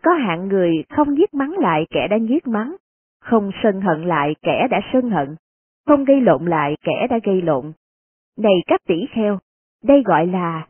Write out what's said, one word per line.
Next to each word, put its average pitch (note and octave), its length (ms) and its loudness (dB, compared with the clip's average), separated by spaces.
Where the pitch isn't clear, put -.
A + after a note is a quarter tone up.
có E4 100 4
hạng G3 340 -2
người F#3+ 240 2
không C#4+ 280 0
giết F#4+ 160 2
mắng C#4+ 240 -4
lại E3 320 0
kẻ C3+ 180 -2
đã G3 80 0
giết A3+ 320 -2
mắng, A#3 280 -4
không G#3 300 0
sân G3 180 0
hận E3 220 -2
lại D#3 380 0
kẻ D#3 300 0
đã F#3 80 0
sân B3 160 0
hận, D3+ 260 -2
không C#4+ 200 4
gây C#4 160 4
lộn E3 240 4
lại D3+ 360 0
kẻ F3+ 280 -2
đã A#3 140 0
gây F#3+ 180 0
lộn. D3+ 300 -2
Này G#3 160 2
các F4+ 200 0
tỷ F3+ 80 0
kheo, G#3 280 -2
đây C#4 220 6
gọi E3 220 2
là E3+ 420 -4